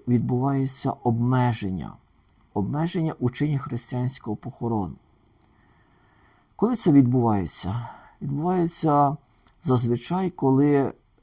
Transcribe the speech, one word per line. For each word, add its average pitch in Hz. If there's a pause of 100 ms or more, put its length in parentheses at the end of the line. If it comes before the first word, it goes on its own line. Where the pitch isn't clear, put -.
відбувається 127
обмеження, 117 (600)
обмеження 160
у 123
чині 147
християнського 123
похорону. 113 (1600)
Коли 233
це 180
відбувається? 117 (320)
Відбувається 151 (460)
зазвичай, 123
коли 139 (300)